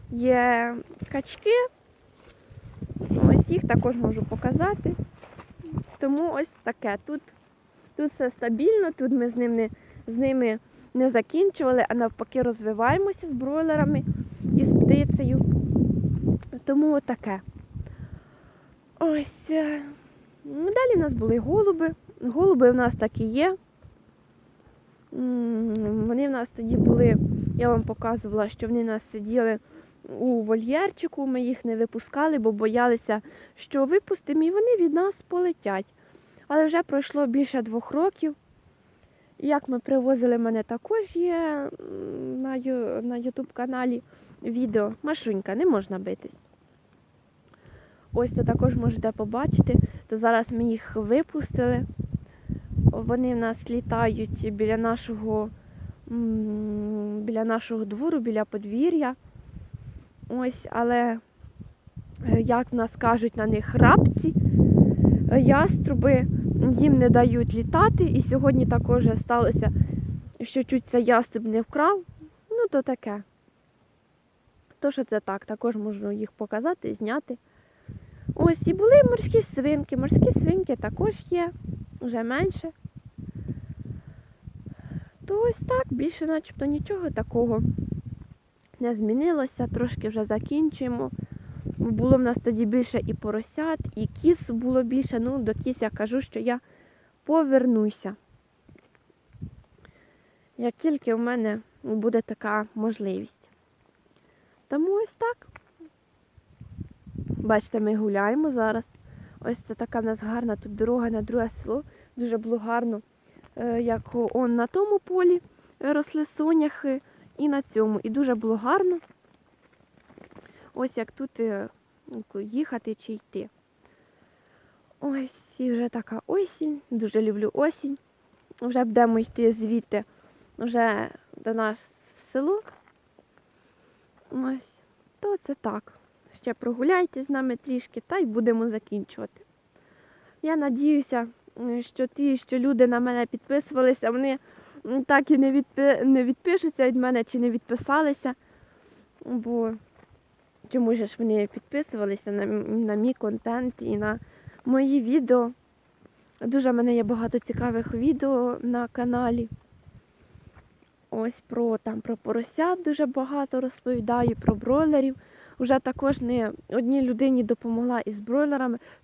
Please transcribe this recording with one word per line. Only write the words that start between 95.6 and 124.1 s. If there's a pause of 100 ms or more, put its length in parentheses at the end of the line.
я
кажу,
що
я (640)
повернуся, (2500)
як
тільки
в
мене (240)
буде
така
можливість. (1200)
Тому
ось
так. (1800)
Бачите,
ми
гуляємо
зараз. (560)
Ось (100)
це
така
в
нас
гарна
тут
дорога
на
друге (140)
село. (320)
Дуже
було
гарно, (540)
е,
як (120)
он
на
тому
полі, (420)
е,
росли
соняхи, (360)
і
на
цьому.
І
дуже
було
гарно. (1700)
Ось
як
тут,
е, (640)
їхати
чи
йти. (1500)